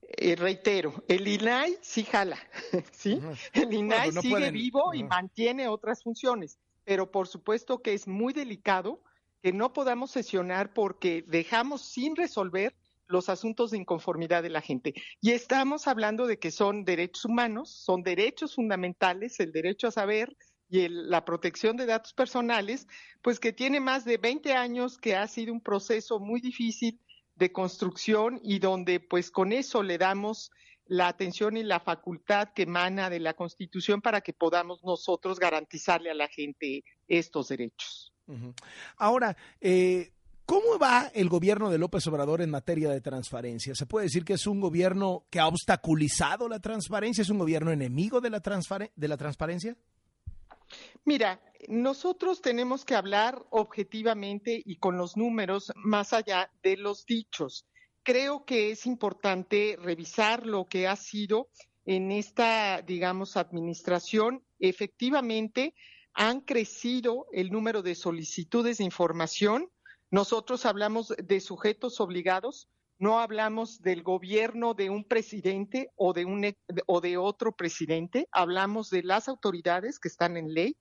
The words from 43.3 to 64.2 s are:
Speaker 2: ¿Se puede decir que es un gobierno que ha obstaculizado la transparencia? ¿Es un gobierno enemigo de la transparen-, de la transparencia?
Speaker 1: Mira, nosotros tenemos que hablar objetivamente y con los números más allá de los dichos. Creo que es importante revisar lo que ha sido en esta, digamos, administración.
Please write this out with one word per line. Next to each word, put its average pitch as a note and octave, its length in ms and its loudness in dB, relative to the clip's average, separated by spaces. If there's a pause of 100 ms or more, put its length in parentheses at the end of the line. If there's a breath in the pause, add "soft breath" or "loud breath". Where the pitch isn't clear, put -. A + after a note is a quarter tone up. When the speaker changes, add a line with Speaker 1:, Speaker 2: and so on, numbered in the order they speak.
Speaker 2:
¿Se C3+ 120 -4
puede G#3 220 0
decir D#3+ 180 0
que G3+ 80 0
es F3+ 120 -2
un G3+ 140 0
gobierno F#3 680 2
que F3+ 100 -4
ha D#3+ 80 6
obstaculizado D#3+ 1040 2
la A3 100 -6
transparencia? G#3+ 600 -2
¿Es F#3 80 0
un G#3 100 2
gobierno D#3+ 320 2
enemigo D3+ 480 0
de A#3+ 120 -4
la G#3 120 -4
transparen-, G3 520 -4
de D3+ 120 -4
la D3+ 100 -2
transparencia? E3 600 -6 (1300 loud breath)
Speaker 1:
Mira, A3+ 360 2 (260)
nosotros E4+ 760 0
tenemos B3 440 0
que - 100 0
hablar G#3 540 2
objetivamente G#3+ 1120 -2
y F#3 140 -10
con F3+ 200 0
los F3 200 -2
números G#3 580 0
más G#3 380 0
allá G3+ 380 0 (100)
de F#3+ 160 4
los G3+ 300 -6
dichos. G#3+ 580 -4 (380 soft breath)
Creo C#4 420 2
que A3 260 2
es G#3+ 140 -8
importante G#3 960 0
revisar G#3+ 640 0
lo G3+ 200 -2
que F#3 220 -2
ha G3 80 0
sido G#3 540 -4 (360 loud breath)
en F#3+ 260 0
esta, G#3 720 0
digamos, F#3 520 -2
administración. F3 1080 0 (160)